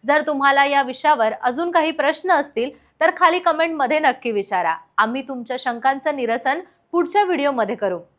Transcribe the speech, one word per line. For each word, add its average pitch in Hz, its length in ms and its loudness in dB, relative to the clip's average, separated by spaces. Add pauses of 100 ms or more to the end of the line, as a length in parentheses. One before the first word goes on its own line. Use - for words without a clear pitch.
जर 285 220 2
तुम्हाला 277 380 2
या 277 180 2
विषयावर 247 500 2 (100)
अजून 294 280 -2
काही 320 200 2
प्रश्न 311 400 -2
असतील 285 400 0 (300)
तर 330 160 4
खाली 339 220 4
कमेंटमध्ये 311 640 0
नक्की 254 300 0
विचारा. 190 440 0 (240)
आम्ही 233 300 0
तुमच्या 254 300 -8
शंकांचं 269 580 -2
निरसन 254 440 -2 (320)
पुढच्या 349 300 2
व्हिडिओमध्ये 277 540 0
करू. 180 220 -2 (200)